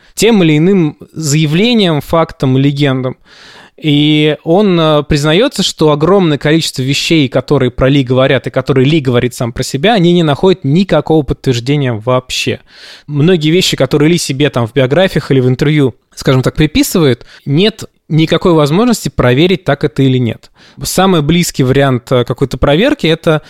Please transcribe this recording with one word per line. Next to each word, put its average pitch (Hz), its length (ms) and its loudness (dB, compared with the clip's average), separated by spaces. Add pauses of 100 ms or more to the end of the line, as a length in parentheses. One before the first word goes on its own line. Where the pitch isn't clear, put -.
(160)
тем 208 280 2
или 156 140 2
иным 170 400 0 (160)
заявлениям, 160 880 0
фактам, 147 560 -2
легендам. 135 580 -2 (640)
И 151 640 0
он, 180 340 2
э, 156 260 2
признаётся, 160 580 0
что 156 300 0
огромное 160 480 0
количество 151 420 -2
вещей, 139 480 0
которые 131 400 0
про - 200 -2
Ли 143 140 2
говорят 131 440 0
и - 20 -8
которые 131 360 0
Ли 156 140 2
говорит 123 360 0
сам 123 180 -6
про - 80 -6
себя, 151 320 -2
они 175 200 2
не 175 100 2
находят 160 400 0
никакого 160 580 0
подтверждения 131 720 -4
вообще. 123 640 -4 (460)
Многие 156 460 0
вещи, 180 260 0
которые 147 320 0
Ли 175 80 2
себе 143 320 -2
там 117 180 -2
в 107 60 -18
биографиях 147 580 0
или 135 80 2
в 123 80 2
интервью, 143 460 0 (220)
скажем 131 260 0
так, 156 140 -4
приписывает, 156 720 0 (180)
нет 190 380 -2 (260)
никакой 160 440 0
возможности 160 560 0
проверить, 147 540 0
так 143 200 -2
это 139 180 -2
или 131 160 2
нет. 117 320 -4 (320)
Самый 180 400 0
близкий 165 400 0
вариант, 131 500 0
э, 123 120 2
какой-то 131 340 -4
проверки — 180 500 0
это 156 420 -2